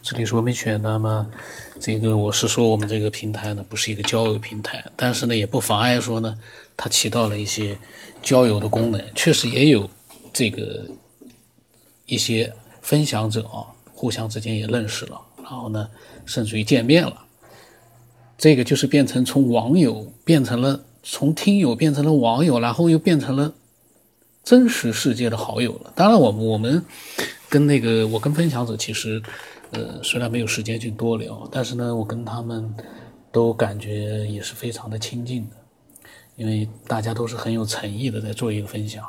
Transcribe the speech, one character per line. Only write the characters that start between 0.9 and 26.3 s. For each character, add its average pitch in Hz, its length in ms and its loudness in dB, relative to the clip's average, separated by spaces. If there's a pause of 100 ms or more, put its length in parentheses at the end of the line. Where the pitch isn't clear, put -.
么 110 260 -2 (540)
这 110 200 -4
个 110 160 0
我 104 160 0
是 113 160 0
说 117 220 2
我 110 80 2
们 104 100 -2
这 107 120 -2
个 104 100 0
平 107 220 -8
台 107 220 -6
呢， 98 140 -10
不 107 80 -14
是 110 160 -4
一 104 40 -4
个 104 80 -8
交 113 220 0
友 107 120 0
平 104 240 -10
台， - 220 -10 (120)
但 123 180 0
是 123 120 -2
呢， 120 100 0
也 104 100 0
不 123 140 -2
妨 107 200 0
碍 123 200 2
说 113 200 -4
呢， 110 180 -4 (400)
它 - 120 -8
起 - 200 0
到 113 180 0
了 104 100 -2
一 104 80 -6
些 101 320 -4 (440)
交 127 240 6
友 104 140 4
的 107 80 -2
功 113 240 2
能， 107 100 -2 (140)
确 160 180 4
实 - 160 2
也 127 180 4
有 101 220 6 (420)
这 117 180 0
个 101 360 -8 (1200)
一 117 120 -4
些 113 360 -2 (280)
分 151 240 2
享 110 240 -2
者 110 180 -2
啊， - 180 -14 (280)
互 127 160 -4
相 113 200 -6
之 110 100 -8
间 110 180 -4
也 107 100 -4
认 117 200 -2
识 - 180 -8
了， - 140 -16 (180)
然 262 100 -20
后 226 220 -10
呢， 107 200 -4 (360)
甚 117 200 -4
至 110 120 -4
于 107 60 -2
见 117 200 4
面 156 200 6
了。 - 140 -6 (1200)
这 156 180 8
个 123 80 2
就 135 120 2
是 131 100 0
变 135 220 4
成 127 160 0
从 131 280 2
网 117 260 2
友 110 340 2 (120)
变 147 200 4
成 120 180 -2
了， 139 200 0 (200)
从 - 320 0
听 202 260 2
友 123 160 2
变 151 180 2
成 143 120 0
了 156 80 4
网 120 300 4
友， 131 160 4
然 117 140 0
后 170 160 4
又 160 100 6
变 160 200 4
成 131 160 -2
了 147 180 0 (880)
真 247 240 8
实 120 240 0
世 113 240 0
界 120 140 -2
的 107 80 -2
好 - 240 -4
友 120 100 0 (120)
了。 - 120 -20
当 190 140 8
然 226 100 8
我 117 120 8